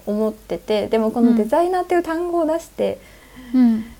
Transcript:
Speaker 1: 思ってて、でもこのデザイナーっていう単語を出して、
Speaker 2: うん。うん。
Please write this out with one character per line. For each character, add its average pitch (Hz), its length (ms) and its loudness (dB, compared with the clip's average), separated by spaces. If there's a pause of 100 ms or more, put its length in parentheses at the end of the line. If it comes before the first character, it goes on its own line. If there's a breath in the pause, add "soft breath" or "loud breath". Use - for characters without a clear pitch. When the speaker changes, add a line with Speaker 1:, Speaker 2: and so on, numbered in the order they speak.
Speaker 1:
思 214 240 -2
っ - 20 -4
て - 260 -10
て、 208 300 -2
で 220 100 0
も 220 120 0
こ 240 120 0
の 240 120 6
デ 214 100 2
ザ 285 180 2
イ 349 80 0
ナ 370 100 0
ー - 40 -2
っ - 20 -8
て 359 80 -2
い 349 40 4
う 339 40 2
単 339 280 -4
語 339 100 0
を 320 60 0
出 320 140 -2
し - 80 -16
て、 196 300 -6 (560 loud breath)
Speaker 2:
う 254 40 4
ん。 - 20 6
う 247 40 6 (120)
ん。 220 80 -6 (160)